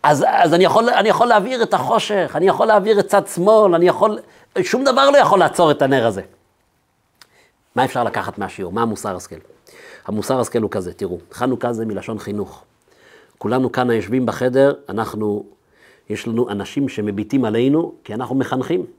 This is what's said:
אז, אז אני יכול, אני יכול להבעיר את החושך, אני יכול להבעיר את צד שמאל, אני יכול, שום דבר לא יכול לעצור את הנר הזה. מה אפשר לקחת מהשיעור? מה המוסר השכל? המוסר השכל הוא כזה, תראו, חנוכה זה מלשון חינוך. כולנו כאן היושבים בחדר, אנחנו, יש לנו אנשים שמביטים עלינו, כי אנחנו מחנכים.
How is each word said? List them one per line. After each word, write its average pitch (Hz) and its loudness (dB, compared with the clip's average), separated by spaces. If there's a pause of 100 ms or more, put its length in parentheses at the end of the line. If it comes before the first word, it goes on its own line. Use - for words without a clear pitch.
אז, 143 2
אז 170 2
אני 180 6
יכול, 226 4
אני 214 2
יכול 220 2
להבעיר 233 2
את 202 0
החושך, 175 -2
אני 175 2
יכול 226 2
להבעיר 208 4
את 196 0
צד 196 0
שמאל, 202 4
אני 170 4
יכול, 214 0 (440)
שום 254 -2
דבר 269 4
לא 277 6
יכול 202 4
לעצור 165 4
את 147 2
הנר 131 2
הזה. 98 -2 (1500)
מה 127 2
אפשר 127 -2
לקחת 104 -6
מהשיעור? 92 -8
מה 113 -2
המוסר 104 -4
השכל? - -16 (680)
המוסר 107 -2
השכל 117 -2
הוא 98 -4
כזה, 90 -6
תראו, 90 -8 (140)
חנוכה 127 -4
זה 113 -6
מלשון 107 -8
חינוך. 104 -10 (760)
כולנו 123 -2
כאן 123 -2
היושבים 113 -2
בחדר, 135 2 (140)
אנחנו, 104 -4 (680)
יש 107 -8
לנו 117 -2
אנשים 104 -4
שמביטים 104 -4
עלינו, 131 0 (120)
כי 104 -12
אנחנו 123 -8
מחנכים. 135 -2 (120)